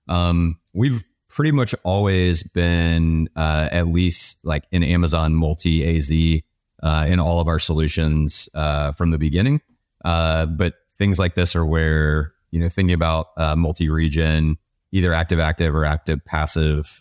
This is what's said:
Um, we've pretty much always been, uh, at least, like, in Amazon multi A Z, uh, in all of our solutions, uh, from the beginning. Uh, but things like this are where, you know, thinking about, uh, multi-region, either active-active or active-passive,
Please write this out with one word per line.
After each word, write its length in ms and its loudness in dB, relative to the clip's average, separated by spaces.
Um, 500 0
we've 320 -2
pretty 240 -2
much 220 0
always 580 2
been, 960 0
uh, 340 0
at 160 0
least, 580 -2
like, 280 -4
in 100 2
Amazon 520 2
multi 500 0
A 160 2
Z, 420 2
uh, 260 0
in 120 2
all 200 0
of 80 0
our 100 0
solutions, 960 0
uh, 380 -2
from 180 -2
the 80 0
beginning. 420 0
Uh, 420 0
but 280 -2
things 260 0
like 160 0
this 200 0
are 100 0
where, 680 0
you 80 -4
know, 100 0
thinking 260 0
about, 420 0
uh, 180 0
multi-region, 1000 0
either 220 0
active-active 640 0
or 100 2
active-passive, 1160 -2